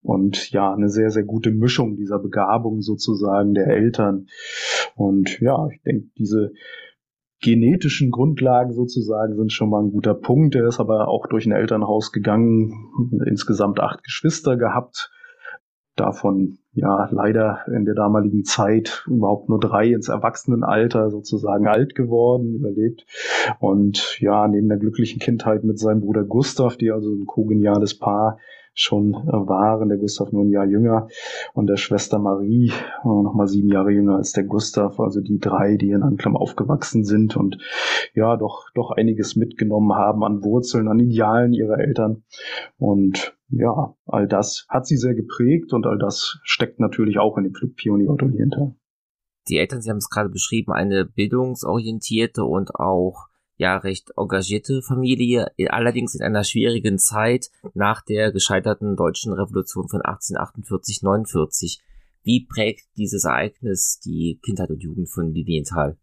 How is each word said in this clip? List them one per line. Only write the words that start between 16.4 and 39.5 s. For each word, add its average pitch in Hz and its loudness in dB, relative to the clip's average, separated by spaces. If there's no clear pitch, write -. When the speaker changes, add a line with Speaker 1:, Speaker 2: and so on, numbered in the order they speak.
Speaker 1:
ja, 101 0
leider 107 0
in 110 0
der 104 0
damaligen 104 2
Zeit 110 0
überhaupt 104 0
nur 110 2
drei 104 2
ins 117 2
Erwachsenenalter 113 0
sozusagen 104 -2
alt 113 2
geworden, 120 2
überlebt. 113 -2
Und 101 2
ja, 104 4
neben 104 2
der 104 2
glücklichen 110 -2
Kindheit 110 0
mit 107 0
seinem 107 2
Bruder 104 0
Gustav, 120 2
die 110 0
also 107 -2
ein 101 -4
kongeniales 104 2
Paar 107 0
schon, 104 2
äh, - 0
waren, 110 0
der 101 2
Gustav 101 -4
nur 101 2
ein 104 4
Jahr 98 2
jünger, 110 2
und 104 0
der 101 2
Schwester 104 -2
Marie, 101 2
äh, 127 0
noch 101 2
mal 101 2
sieben 101 2
Jahre 98 2
jünger 101 4
als 95 -4
der 98 0
Gustav, 104 -2
also 104 0
die 104 -2
drei, 101 2
die 101 0
in 101 2
Anklam 117 0
aufgewachsen 113 -2
sind 107 2
und 95 -2
ja, 113 2
doch, 107 -6
doch 120 -2
einiges 110 0
mitgenommen 107 2